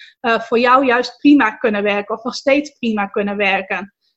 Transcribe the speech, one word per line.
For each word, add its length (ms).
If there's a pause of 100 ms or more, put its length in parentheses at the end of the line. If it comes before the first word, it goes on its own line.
(200)
eh, 200
voor 200
jou 260
juist 320
prima 340
kunnen 320
werken 320
of 80
nog 120
steeds 340
prima 360
kunnen 320
werken. 560 (240)